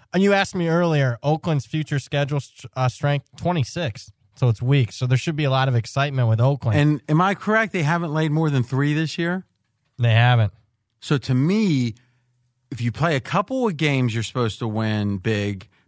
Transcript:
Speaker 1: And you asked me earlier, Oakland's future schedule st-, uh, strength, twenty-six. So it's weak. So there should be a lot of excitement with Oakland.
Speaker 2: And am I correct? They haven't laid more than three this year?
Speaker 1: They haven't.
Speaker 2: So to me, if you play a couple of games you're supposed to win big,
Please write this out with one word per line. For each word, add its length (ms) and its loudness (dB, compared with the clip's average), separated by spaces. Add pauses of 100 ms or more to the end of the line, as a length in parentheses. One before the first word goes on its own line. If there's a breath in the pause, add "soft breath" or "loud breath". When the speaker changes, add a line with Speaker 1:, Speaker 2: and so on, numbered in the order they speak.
(120)
Speaker 1:
And 100 2
you 120 4
asked 200 0
me 140 -2
earlier, 540 2
Oakland's 420 0
future 340 -4
schedule 420 -2
st-, 360 -14
uh, 140 0
strength, 360 -2 (100)
twenty-six. 760 -4 (220)
So 160 2
it's 100 -2
weak. 320 2
So 140 -4
there 100 2
should 200 -4
be 80 0
a 60 0
lot 180 2
of 60 2
excitement 540 0
with 140 2
Oakland. 360 2
Speaker 2:
And 300 4
am 140 4
I 120 2
correct? 380 0
They 100 -2
haven't 300 0
laid 200 0
more 180 2
than 120 2
three 300 0
this 240 -2
year? 300 -4 (520)
Speaker 1:
They 140 2
haven't. 400 4 (480)
Speaker 2:
So 160 -2
to 180 -2
me, 600 0 (760 soft breath)
if 120 -8
you 100 -2
play 240 0
a 40 -2
couple 460 -2
of 120 -2
games 340 0
you're 100 -2
supposed 360 -4
to 100 -6
win 480 -2
big, 520 -4 (200)